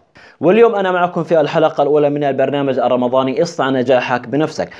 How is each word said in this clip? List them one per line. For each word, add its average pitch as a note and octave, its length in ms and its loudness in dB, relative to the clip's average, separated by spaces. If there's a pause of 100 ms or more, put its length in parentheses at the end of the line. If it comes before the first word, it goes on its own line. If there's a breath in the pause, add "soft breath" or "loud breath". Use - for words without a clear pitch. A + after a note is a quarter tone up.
(400 loud breath)
واليوم G#3+ 340 4
أنا F#3+ 180 -2
معكم F3 320 -2
في E3 160 2
الحلقة D#3 420 0
الأولى D3 280 2
من D3 140 -4
البرنامج C3+ 540 -2
الرمضاني B2 640 0
اصنع D3 280 -2
نجاحك B2 580 0
بنفسك، C#3+ 520 -4